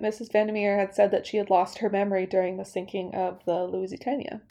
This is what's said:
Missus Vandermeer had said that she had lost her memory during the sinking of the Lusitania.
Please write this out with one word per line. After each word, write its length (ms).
Missus 280
Vandermeer 480
had 160
said 180
that 140
she 120
had 120
lost 280
her 120
memory 360
during 320
the 80
sinking 500
of 300
the 180
Lusitania. 880